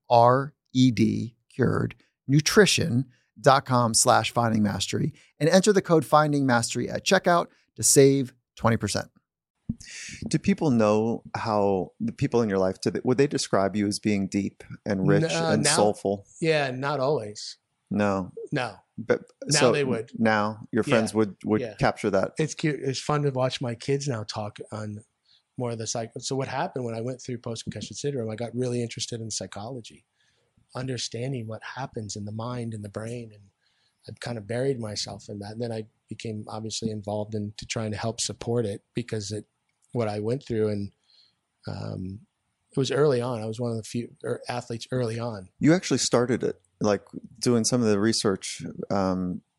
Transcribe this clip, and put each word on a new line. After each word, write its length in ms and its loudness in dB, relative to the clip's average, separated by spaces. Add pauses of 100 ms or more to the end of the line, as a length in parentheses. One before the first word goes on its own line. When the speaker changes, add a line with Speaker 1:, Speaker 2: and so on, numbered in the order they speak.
Speaker 1:
R 440 6 (200)
E 180 4
D, 440 0 (180)
Cured, 420 0 (300)
nutrition 800 4 (340)
dot 260 4
com 280 2
slash 380 4
finding 320 2
mastery, 500 -2 (280)
and 80 2
enter 240 6
the 80 4
code 240 4
finding 400 4
mastery 440 2
at 160 -6
checkout 420 4 (280)
to 80 -6
save 500 6 (220)
twenty 220 2
percent. 320 -2 (1160)
Do 100 -2
people 320 0
know 540 4 (100)
how, 680 0
the 100 -2
people 300 0
in 80 2
your 100 2
life, 220 0
do 100 0
they, 140 -2
would 120 2
they 80 6
describe 480 0
you 140 0
as 120 -2
being 280 0
deep 380 -4 (200)
and 220 0
rich 160 4
Speaker 2:
N-, 80 0
uh, 200 0
Speaker 1:
and 120 2
Speaker 2:
now, 140 4
Speaker 1:
soulful? 480 0 (160)
Speaker 2:
yeah, 300 2
not 280 -4
always. 580 -4 (320)
Speaker 1:
No. 440 0 (180)
Speaker 2:
No. 240 -4 (220)
Speaker 1:
But 240 0 (240)
Speaker 2:
Now 140 2
Speaker 1:
so 120 6
Speaker 2:
they 140 0
would. 340 -4
Speaker 1:
now 540 0
your 120 2
Speaker 2:
Yeah. 60 -2
Speaker 1:
friends 220 2
would, 320 0
would 160 2
Speaker 2:
Yeah. 140 -8
Speaker 1:
capture 340 2
that. 280 2
Speaker 2:
It's 160 -2
cute. 280 -2
It's 180 -4
fun 240 -2
to 80 0
watch 300 -2
my 120 -4
kids 360 -2
now 140 -4
talk 360 -8 (140)
on 320 -10 (520)
more 140 -4
of 60 -8
the 100 -8
cycle. 320 -6
So 160 -6
what 140 -4
happened 340 -4
when 120 -6
I 60 -6
went 200 -8
through 160 -8
post-concussion 580 -10
syndrome, 340 -4
I 60 -6
got 180 -8
really 300 -2
interested 380 -8
in 100 -10
psychology, 720 -12 (720)
understanding 720 -6
what 160 -10
happens 540 -10
in 80 -8
the 80 -10
mind 400 -6
and 100 -10
the 60 -10
brain. 440 -10
And 100 -20 (640)
I'd 140 -16
kind 180 -8
of 100 -12
buried 340 -2
myself 480 -10
in 100 -10
that. 140 -10
And 80 -6
then 100 -4
I 140 -6 (240)
became 400 -8
obviously 420 -6
involved 440 -6
in 200 -6
to 100 -14
trying 260 -4
to 60 -6
help 220 -4
support 460 -2
it 180 -8 (100)
because 380 -6
it, 140 -8 (480)
what 140 0
I 120 -4
went 280 -2
through, 220 0
and, 220 -4 (760)
um, 520 -8 (520)
it 60 -6
was 140 0
early 280 4
on. 220 -4
I 40 -6
was 140 -6
one 120 -2
of 40 -4
the 80 -6
few, 400 -8
er, 240 -4
athletes 420 -8
early 300 -2
on. 300 -8 (100)
Speaker 1:
You 140 6
actually 240 0
started 460 2
it, 180 -4 (200)
like, 220 2 (360)
doing 240 2
some 180 2
of 60 2
the 120 4
research, 640 0 (280)
um, 520 0 (180)